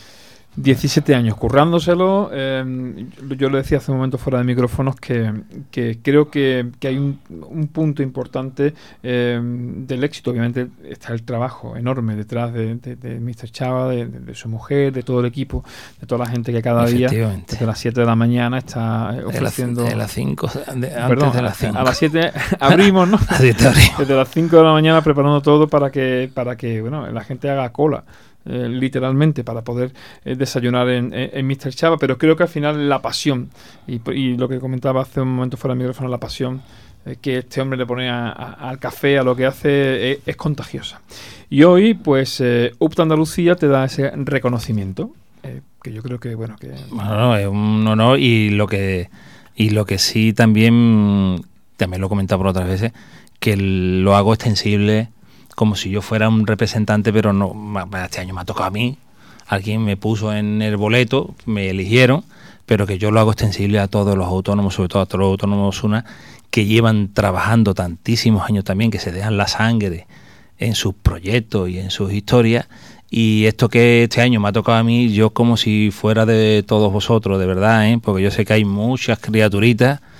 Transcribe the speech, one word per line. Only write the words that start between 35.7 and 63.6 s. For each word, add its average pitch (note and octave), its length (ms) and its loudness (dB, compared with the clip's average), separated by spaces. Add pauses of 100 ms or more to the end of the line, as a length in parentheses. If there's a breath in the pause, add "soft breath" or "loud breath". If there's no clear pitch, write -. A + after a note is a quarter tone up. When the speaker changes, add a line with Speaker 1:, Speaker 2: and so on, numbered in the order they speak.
Speaker 1:
del B2+ 60 -4
micrófono, B2+ 280 -6
la B2 100 -4
pasión, C3 440 -8 (440 soft breath)
eh, B2+ 160 -12
que B2+ 180 -4
este B2 200 -8
hombre C3+ 180 -4
le B2+ 80 -4
pone B2 240 -6
a, A#2+ 200 -6
a, - 400 -12
al C3 100 -12
café, C#3 400 0
a C3 40 2
lo B2+ 120 2
que C3 100 0
hace, C3+ 680 0
eh, C#3+ 120 -6
es - 120 -6
contagiosa. - 640 -6 (480 loud breath)
Y C#3 140 6
hoy, F#3 300 8
pues, C3+ 460 0
eh, A#2+ 400 2
upta E3 240 2
Andalucía D#3+ 520 2
te E3 120 2
da C3+ 160 4
ese C3+ 320 -2
reconocimiento, A#2+ 960 -4 (320)
eh, C3 160 -14 (240)
que A#2 80 -12
yo A2 100 -12
creo B2 200 -10
que, A#2 140 -8
bueno, A2+ 220 -10
que B2+ 140 -18 (180)
Speaker 2:
Bueno, G#2 280 -4
no, A#2+ 180 4
es G2+ 120 0
un G#2+ 380 2
honor A2 320 4
y A2+ 340 4
lo G#2 160 2
que, F#2+ 420 -4 (480 loud breath)
y A2 140 2
lo G#2+ 140 2
que G2 120 -2
sí A2 340 2
también, A2 1080 4 (340)
también F#2 240 -4
lo F#2+ 80 -2
he - 20 -8
comentado G2 300 0
por F#2+ 80 0
otras F2+ 220 0
veces, G2+ 240 -2 (480 loud breath)
que G#2 160 0
lo F#2+ 580 2
hago G2+ 180 4
extensible G#2+ 760 0 (460 soft breath)
como G#2+ 200 0
si F#2+ 140 -8
yo G2+ 140 -4
fuera A2 260 0
un A2 160 2
representante, G#2+ 640 0
pero G#2 220 2
no, G2 220 0
ma-, G#2 320 -10
ma-, F#2+ 180 -8
este - 160 -12
año F#2 140 -10
me F2 60 -10
ha F2 40 -12
tocado - 220 -6
a - 20 -6
mí, A#2+ 300 -4 (480 soft breath)
alguien G#2+ 360 -4
me G2+ 140 -2
puso G#2+ 340 -2
en G#2+ 300 -2
el G#2+ 160 -2
boleto, A#2 560 0 (140)
me G2 240 -4
eligieron, A#2+ 520 4 (440 loud breath)
pero G#2 180 2
que F#2+ 140 -4
yo G#2+ 100 0
lo A2 100 4
hago A2 120 6
extensible G2+ 480 0